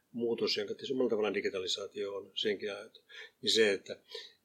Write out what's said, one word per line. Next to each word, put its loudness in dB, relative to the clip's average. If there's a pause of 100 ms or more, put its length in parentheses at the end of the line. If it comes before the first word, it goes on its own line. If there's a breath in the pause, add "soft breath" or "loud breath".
(120)
muutos, 0
jonka -4
tietysti -6
omalla 4
tavallaan 2
digitalisaatio -4
on -10
senkin -2
ajatus. -14 (380 loud breath)
Niin 2
se, 6
että, -4 (480 loud breath)